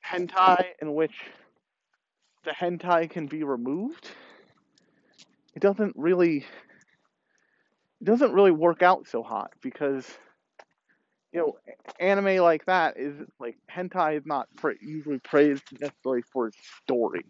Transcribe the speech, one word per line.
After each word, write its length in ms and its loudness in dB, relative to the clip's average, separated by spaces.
hentai 580 4
in 120 -6
which 200 0
the 60 -6
hentai 580 -2
can 180 -8
be 160 -8
removed, 640 -6
it 60 -10
doesn't 360 0
really, 400 2
it 60 -8
doesn't 260 4
really 200 6
work 300 2
out 260 4
so 160 -6
hot 280 -8
because, 480 -6
you 80 -6
know, 180 -2
anime 380 2
like 280 2
that 320 0
is, 180 -8
like, 180 -10
hentai 480 -4
is 80 -8
not 220 -6
pra-, 240 -4
usually 380 -8
praised 440 2
necessarily 440 -6
for 140 -2
its 100 -14
story. 480 -2